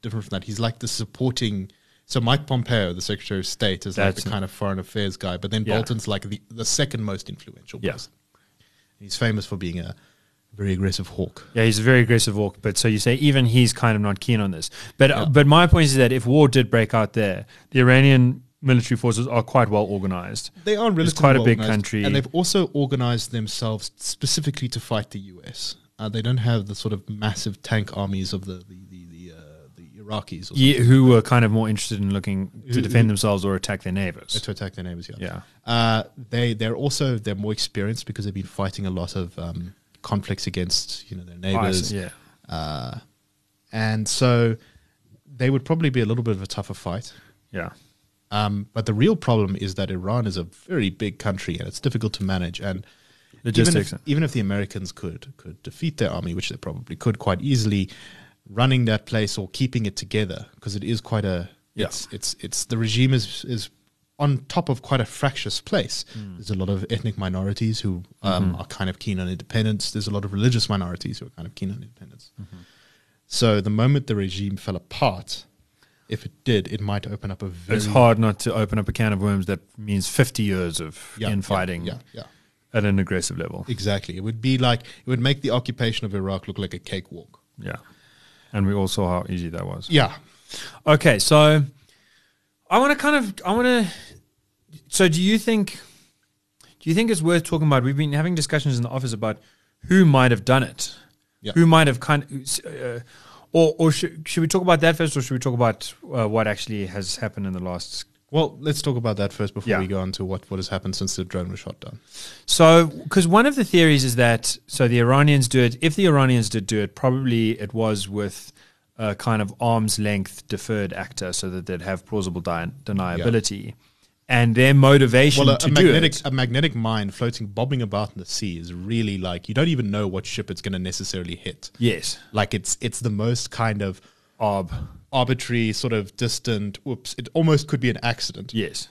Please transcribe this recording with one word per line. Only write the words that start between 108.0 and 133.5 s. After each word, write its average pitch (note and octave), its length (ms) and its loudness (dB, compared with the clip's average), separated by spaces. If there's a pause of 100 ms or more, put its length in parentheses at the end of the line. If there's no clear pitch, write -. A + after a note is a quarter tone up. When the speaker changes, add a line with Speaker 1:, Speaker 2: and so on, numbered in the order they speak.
Speaker 1:
Well, D3+ 280 0
let's D3 220 -4
talk B2+ 160 -2
about A2+ 200 -2
that G2+ 140 -2
first G2+ 220 -6
before G#2 160 -8
Speaker 2:
Yeah. F#2+ 100 2
Speaker 1:
we F#2 80 -4
go F#2+ 120 -4
on F#2 140 -4
to F#2+ 120 -8
what, F#2 240 -8
what G2 80 -8
has F#2 120 -8
happened F#2+ 260 -6
since - 200 -6
the F#2+ 80 -6
drone F2+ 280 -8
was F#2+ 80 -12
shot - 200 -16
down. - 200 -18 (480)
Speaker 2:
So, E3 440 8 (180)
'cause F3 180 4
one G#3 180 6
of C#4+ 100 2
the C4 80 2
theories D#3 400 6
is B2 120 0
that, A#2 500 2
so - 220 2
the A#2+ 120 4
Iranians C3+ 480 6
do B2+ 140 4
it, A#2+ 200 2
if D#3 140 2
the G3 120 4
Iranians C3 420 4
did G#2+ 160 -4
do G#2+ 160 -2
it, G2 140 -6
probably B2 640 0
it G#2 140 -10
was G#2+ 360 -2
with G2+ 420 -8 (460)
a G#2+ 160 -4
kind A2 280 0
of G2 200 -4
arm's A2+ 380 0
length G#2 480 -4
deferred G2+ 460 -6
actor F#2 380 -10
so F#2 200 -6
that F2+ 160 -8
they'd F2+ 160 -6
have F#2+ 220 -6
plausible F#2 360 -4
di-, E2+ 300 -4 (120)
deniability. G2 920 -2 (520)
And A#2+ 280 4
their C3 180 8
motivation C3+ 720 8
Speaker 1:
Well, C#3 100 6
a, - 40 -4
Speaker 2:
to - 80 0
Speaker 1:
a - 20 4
Speaker 2:
do D3 140 6
Speaker 1:
magnetic, D#3+ 320 6
Speaker 2:
it - 100 -8
Speaker 1:
a C3+ 60 -2
magnetic B2+ 420 0
mine A2 380 -2
floating, A#2 340 -6
bobbing A#2+ 380 -4
about G#2 300 -4
in G2 60 -14
the F2+ 60 -14
sea F2+ 320 -6
is E2+ 160 -12
really G2+ 460 -4
like, F2 280 -6
you A2+ 60 -8
don't C#3+ 140 2
even B2 240 -2
know G#2 160 -2
what F#2 180 -6
ship - 240 -8
it's F#2 120 -10
gonna F#2+ 180 -6
necessarily F2+ 560 -8
hit. - 420 -14
Speaker 2:
Yes. G#2+ 400 -2 (140)
Speaker 1:
Like, G#2 240 -2
it's, - 260 -4
it's A2+ 200 -8
the A#2 100 -4
most A2+ 400 -4